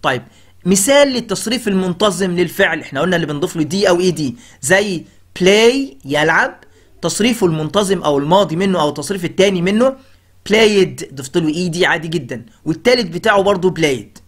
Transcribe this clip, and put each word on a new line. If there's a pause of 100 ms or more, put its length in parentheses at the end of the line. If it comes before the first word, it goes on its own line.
طيب، (440)
مثال
للتصريف
المنتظم
للفعل،
إحنا
قلنا
اللي
بنضيف
له
دي
أو
إي
دي، (260)
زي (360)
play، (100)
يلعب، (420)
تصريفه
المنتظم
أو
الماضي
منه
أو
التصريف
الثاني
منه (540)
played،
ضفت
له
إي
دي
عادي
جدًا، (200)
والتالت
بتاعه
برضه
played